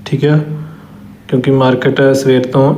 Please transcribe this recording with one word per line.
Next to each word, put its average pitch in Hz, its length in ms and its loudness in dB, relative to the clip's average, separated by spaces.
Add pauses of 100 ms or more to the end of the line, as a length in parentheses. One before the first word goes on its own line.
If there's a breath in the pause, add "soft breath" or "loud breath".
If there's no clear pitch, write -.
ਠੀਕ 139 200 -2
ਆ, 151 140 2 (920 loud breath)
ਕਿਉਂਕਿ 131 220 0
ਮਾਰਕੀਟ 131 520 0
ਸਵੇਰ 131 440 2
ਤੋਂ 139 320 2